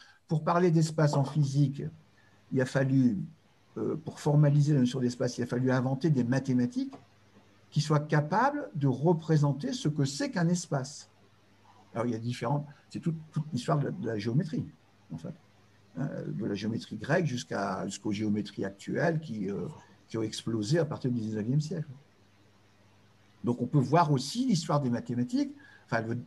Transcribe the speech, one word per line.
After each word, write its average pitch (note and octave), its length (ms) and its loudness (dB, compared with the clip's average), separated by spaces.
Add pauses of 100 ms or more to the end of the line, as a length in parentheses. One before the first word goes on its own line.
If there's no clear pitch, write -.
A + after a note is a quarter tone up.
(280)
pour D#3 160 0
parler F3 260 4
d'espace D#3 440 4
en C#3 100 2
physique, C#3 580 2 (680)
il C3 80 2
a B2+ 60 2
fallu, C3 500 4 (640)
euh, A2 180 -2
pour - 240 -12
formaliser D3 540 6
la C3+ 60 4
notion B2 200 2
d'espace, B2 380 -2
il B2 40 -2
a A#2+ 40 -2
fallu B2+ 240 0
inventer C3 400 2
des B2 140 4
mathématiques C3 680 0 (760)
qui D3+ 100 0
soient D3 200 2
capables A3+ 760 0
de C#3+ 120 0
représenter D3 880 2
ce B3 160 -4
que D3 160 0
c'est C#4 260 -2
qu'un E3+ 180 2
espace. - 600 -4 (840)
Alors, A2+ 140 -2
il A#2+ 60 0
y A2 40 -4
a - 20 -6
différents, C3+ 480 -2 (240)
c'est - 100 -8
toute, E3 160 -2 (160)
toute D3+ 200 -4
l'histoire D3+ 260 0
de C3 80 0
la, A2 40 -4
de G2 160 -6
la A2+ 120 -4
géométrie, B2 480 -2 (460)
en - 40 -6
fait. - 180 -12 (600)
Hein, D3+ 120 -4 (180)
de G2+ 180 -6
la G2+ 100 -2
géométrie A2 420 -4
grecque D#3 300 0
jusqu'à, G2+ 600 -4
jusqu'aux G2+ 260 -6
géométries G#2 520 -2
actuelles D3 560 -2
qui, G#2+ 280 -6
euh, F#2+ 180 -4 (420)
qui A2+ 100 -6
ont A2 40 -2
explosé A2+ 560 -2
à D#3+ 60 2
partir C#3+ 260 -4
du A#2+ 100 -2
dix-neuvième A2 400 -2
siècle. D#3 280 -6 (1600)
Donc, A#2+ 160 0
on B2 60 -2
peut D3 120 2
voir D3 320 4
aussi A#3 360 0
l'histoire D#3+ 340 2
des B2+ 100 0
mathématiques, B2 640 -2 (320)
enfin, A#2 140 -2
le, A2+ 260 -4